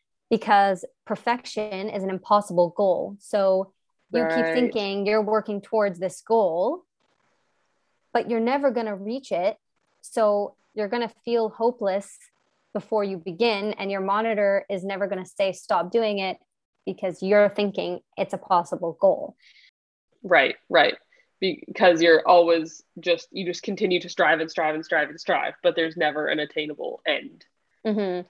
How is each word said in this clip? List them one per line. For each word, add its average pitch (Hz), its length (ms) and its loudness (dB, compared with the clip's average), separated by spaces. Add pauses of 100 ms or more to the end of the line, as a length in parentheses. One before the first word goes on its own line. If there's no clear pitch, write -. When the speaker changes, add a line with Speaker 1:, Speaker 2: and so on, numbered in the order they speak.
(300)
Speaker 1:
because 202 560 2 (200)
perfection 214 840 -6
is 202 140 -6
an 190 60 -4
impossible 185 680 2
goal. 202 420 0
So 190 540 0 (400)
you - 80 2
keep 160 80 0
Speaker 2:
Right. 160 240 0
Speaker 1:
thinking 202 520 0
you're 214 160 2
working 208 380 -2
towards 202 400 -2
this 180 220 -6
goal, 220 600 0 (1300)
but 233 160 -2
you're 233 100 0
never 269 320 0
gonna 220 240 -4
reach 220 380 -8
it. 185 240 -2 (420)
So 208 560 0 (180)
you're 214 140 -4
gonna 233 240 -4 (140)
feel 233 240 0
hopeless 208 680 -4 (560)
before 214 300 -2
you 196 140 -6
begin, 202 560 -2
and 196 180 -6
your 196 100 -4
monitor 202 680 0
is 190 160 -6
never 196 220 -4
gonna 185 180 -8
say, 190 260 -2
"Stop 180 400 -2
doing 214 280 0
it," 190 180 -4 (480)
because 185 360 -8
you're 208 280 6
thinking 190 520 -4 (160)
it's 196 160 -4
a 190 40 -4
possible 170 640 -2
goal. - 340 2 (880)
Speaker 2:
Right, 147 320 4 (140)
right. - 260 4 (460)
Because 180 600 2
you're 165 260 6
always 165 540 4 (180)
just, 170 320 -2
you 190 140 -8
just 170 160 -6
continue 185 380 -2
to 175 100 -8
strive 160 300 2
and 160 100 -4
strive 156 240 -2
and 160 100 -6
strive 151 260 -2
and 156 100 -18
strive, - 340 -2 (100)
but 170 120 2
there's 160 220 -2
never 151 300 0
an 151 120 0
attainable 151 680 -8
end. - 400 -6 (400)
Speaker 1:
Mm-hmm. 196 440 -2